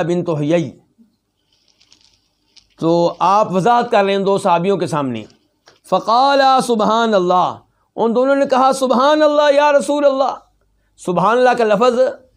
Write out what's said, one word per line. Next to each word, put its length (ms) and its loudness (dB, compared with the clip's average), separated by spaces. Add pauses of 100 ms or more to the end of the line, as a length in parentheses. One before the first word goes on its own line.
بنت 220 -4
حیی۔ 420 -2 (2000)
تو 400 0
آپ 320 0
وضاحت 400 0
کر 120 2
رہے 80 -2
ہیں 80 -2
دو 180 0
صحابیوں 400 0
کے 100 -4
سامنے۔ 360 -6 (680)
فقال 520 0 (260)
سبحان 460 0
اللہ، 440 0 (380)
ان 200 -2
دونوں 200 0
نے 100 0
کہا 280 2
سبحان 480 0
اللہ 340 2
یا 160 2
رسول 340 0
اللہ۔ 300 0 (640)
سبحان 400 -2
اللہ 200 2
کا 60 -2
لفظ 360 0 (380)